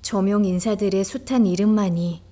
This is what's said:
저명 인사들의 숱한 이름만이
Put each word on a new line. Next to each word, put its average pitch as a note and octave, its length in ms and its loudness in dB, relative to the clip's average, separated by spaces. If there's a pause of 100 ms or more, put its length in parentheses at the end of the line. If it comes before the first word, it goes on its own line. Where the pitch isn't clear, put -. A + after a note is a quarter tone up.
저명 G3+ 420 0
인사들의 F#3+ 600 0
숱한 B3+ 420 0
이름만이 F3+ 840 0